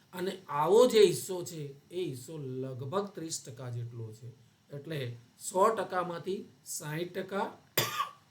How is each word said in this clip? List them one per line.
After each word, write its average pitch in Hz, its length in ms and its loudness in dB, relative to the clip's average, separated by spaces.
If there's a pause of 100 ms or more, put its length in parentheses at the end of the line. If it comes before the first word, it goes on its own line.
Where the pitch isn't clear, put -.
(140)
અને 180 360 -4
આવો 170 380 8
જે 220 120 8
હિસ્સો 180 440 6
છે, 147 320 -10 (160)
એ 180 140 -4
હિસ્સો 147 320 -8
લગભગ 131 720 -4
ત્રીસ 160 400 -8
ટકા 127 220 -12
જેટલો 117 420 -8
છે. 117 160 -16 (480)
એટલે 139 420 -6 (220)
સો 196 300 4
ટકામાંથી 185 760 -2 (200)
સાઈઠ 160 480 -6
ટકા 196 440 -4 (720)